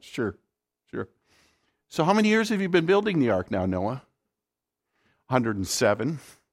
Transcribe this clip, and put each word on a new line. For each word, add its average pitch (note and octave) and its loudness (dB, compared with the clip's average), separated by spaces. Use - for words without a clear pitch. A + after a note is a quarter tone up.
sure, - -6
sure." - -8
"So E3 -2
how F3+ 2
many G#3+ 2
years A3 2
have G3+ -2
you F#3+ -4
been E3+ 2
building G3+ 2
the B2 2
ark F#2 0
now, F#2+ -2
Noah?" F#2+ -4
"Hundred A2+ 0
and F#2+ -4
seven." A#2 0